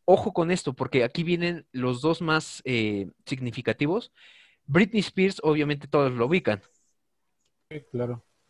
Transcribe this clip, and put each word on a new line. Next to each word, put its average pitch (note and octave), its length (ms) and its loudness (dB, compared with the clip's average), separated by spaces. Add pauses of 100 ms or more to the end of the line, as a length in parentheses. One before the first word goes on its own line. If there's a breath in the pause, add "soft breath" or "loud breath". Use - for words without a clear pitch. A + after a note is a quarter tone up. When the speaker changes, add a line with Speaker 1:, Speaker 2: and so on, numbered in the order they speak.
Speaker 1:
ojo F#3+ 260 4
con E3+ 180 0
esto, F3 240 -2
porque B2+ 300 0
aquí D#3+ 200 -2
vienen F3 480 -2
los B2+ 280 -2
dos D#3+ 220 0
más, D#3 420 -2
eh, G#2+ 460 -2 (160)
significativos. C3 880 -4 (540 soft breath)
Britney G#3 340 2
Spears, F#3+ 420 0
obviamente D3 460 0
todos C#3 240 2
lo A#2+ 140 0
ubican. C3+ 360 0 (1080)
Speaker 2:
Sí, D#3 200 -12
claro. A#2+ 340 -6 (260)